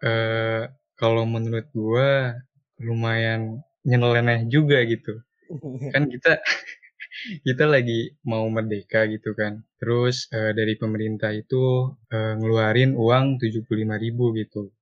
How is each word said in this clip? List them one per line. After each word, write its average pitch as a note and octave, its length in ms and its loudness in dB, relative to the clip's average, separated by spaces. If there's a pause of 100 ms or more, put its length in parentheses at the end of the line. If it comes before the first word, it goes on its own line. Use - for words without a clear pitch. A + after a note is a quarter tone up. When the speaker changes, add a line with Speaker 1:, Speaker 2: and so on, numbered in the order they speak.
Speaker 1:
eh, A2+ 640 0 (340)
kalau A2+ 320 2
menurut A2+ 400 -4
gua B2 640 0 (480)
lumayan A2+ 800 -2 (240)
nyeleneh A#2+ 640 2
juga C#3+ 400 4
gitu. A2+ 320 -4 (280)
Speaker 2:
<laughs> C3 440 -10
Speaker 1:
Kan C#3 160 2
kita, D3 320 2 (480)
<laughs> - 560 -14
kita D3+ 240 2
lagi A#2+ 400 2 (160)
mau A2+ 240 -2
merdeka A2 560 0
gitu G#2+ 320 -4
kan. G#2+ 240 -4 (160)
Terus, B2 560 0
eh, G#2+ 240 -2
dari A2 200 0
pemerintah A2 520 -2
itu, B2+ 640 0 (160)
eh, A2 320 -2
ngeluarin A2+ 560 2
uang B2+ 400 2
tujuh A2 320 -2
puluh A2 160 -2
lima G#2+ 160 -4
ribu A#2 320 0
gitu. G#2+ 480 -8